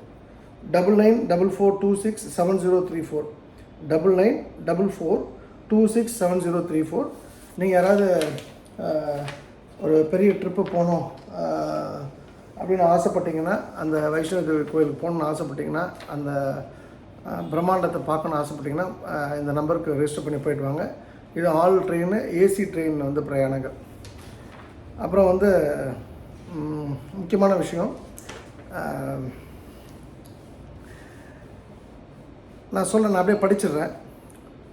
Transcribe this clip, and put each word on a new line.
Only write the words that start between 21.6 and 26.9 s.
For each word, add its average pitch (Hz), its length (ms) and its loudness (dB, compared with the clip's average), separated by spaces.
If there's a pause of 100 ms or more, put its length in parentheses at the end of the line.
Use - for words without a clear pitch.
train, 175 340 0 (200)
ஏ 180 140 6
சி 196 160 2
ட்ரெயின் 160 340 -2
வந்து 143 240 -2
பிரயாணங்கள். 135 540 -2 (1200)
அப்புறம் 190 260 4
வந்து, 190 240 4 (1080)
ம், 151 400 -6 (180)